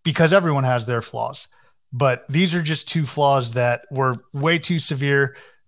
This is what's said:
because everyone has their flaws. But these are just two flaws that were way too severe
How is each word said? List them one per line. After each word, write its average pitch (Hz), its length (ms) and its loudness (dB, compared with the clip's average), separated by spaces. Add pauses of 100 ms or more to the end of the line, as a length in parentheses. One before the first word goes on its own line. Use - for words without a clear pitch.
because 165 300 2
everyone 160 300 0
has 123 220 -2
their 120 160 -2
flaws. 120 460 -8 (440)
But 127 380 0
these 165 260 2
are 175 60 0
just 156 260 -2
two 160 180 0
flaws 135 480 2
that 120 280 0 (100)
were 131 260 0 (160)
way 156 260 0
too 170 200 -2
severe 139 560 0 (320)